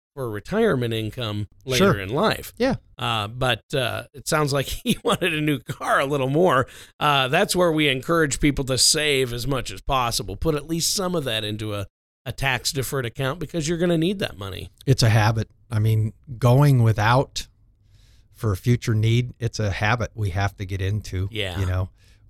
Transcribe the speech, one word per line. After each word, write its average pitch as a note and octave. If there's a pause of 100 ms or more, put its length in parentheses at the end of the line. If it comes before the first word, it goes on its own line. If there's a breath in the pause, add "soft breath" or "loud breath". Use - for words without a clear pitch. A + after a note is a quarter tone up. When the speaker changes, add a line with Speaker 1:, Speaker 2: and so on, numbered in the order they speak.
(140)
Speaker 1:
for B2+
retirement B2+
income G#2+ (180)
later D3+
Speaker 2:
Sure. G2+
Speaker 1:
in F#2+
life. D#3
Speaker 2:
Yeah. F3+ (220)
Speaker 1:
Uh, A2+
but, B2+ (120)
uh, A2+
it -
sounds D3+
like C3+
<laughs> -
he A#3+
wanted F#3
a D3+
new D3+
car -
a C#3
little C#3
more. C#3 (340 loud breath)
Uh, C#3
that's F3
where F3+
we D#3
encourage C#3+
people C#3+
to B2+
save C#3
as A#2
much C3
as F#2
possible. A#2
Put D#3
at D3
least E3
some F3+
of D#3
that A2
into G#2+
a, G2+ (400)
a B2
tax-deferred C3+
account C3+
because D#3
you're E3+
gonna F3
need F#3
that -
money. F2+ (160)
Speaker 2:
It's C3+
a A#2+
habit. A2 (220)
I G#2+
mean, A2 (260)
going C3
without A2+ (880 soft breath)
for G#2+
a F#2
future A#2+
need, A#2
it's -
a G#2+
habit A2
we G#2
have G2+
to G2+
get F#2+
into. F#2+
Speaker 1:
Yeah. G2
Speaker 2:
You F#2+
know, F#2 (400 soft breath)